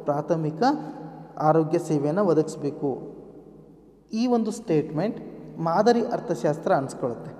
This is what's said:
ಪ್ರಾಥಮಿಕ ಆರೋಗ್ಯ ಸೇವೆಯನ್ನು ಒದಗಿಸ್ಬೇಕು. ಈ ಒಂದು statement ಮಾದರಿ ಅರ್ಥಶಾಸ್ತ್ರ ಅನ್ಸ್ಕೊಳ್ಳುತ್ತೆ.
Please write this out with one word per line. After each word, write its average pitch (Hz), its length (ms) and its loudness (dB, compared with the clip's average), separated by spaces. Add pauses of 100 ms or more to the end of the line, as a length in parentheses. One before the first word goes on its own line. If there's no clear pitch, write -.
ಪ್ರಾಥಮಿಕ 156 580 -2 (760)
ಆರೋಗ್ಯ 156 400 4
ಸೇವೆಯನ್ನು 160 460 0
ಒದಗಿಸ್ಬೇಕು. 147 760 0 (1080)
ಈ 226 140 0
ಒಂದು 226 240 2
statement 160 720 -2 (380)
ಮಾದರಿ 208 480 4
ಅರ್ಥಶಾಸ್ತ್ರ 165 680 0
ಅನ್ಸ್ಕೊಳ್ಳುತ್ತೆ. 135 640 -4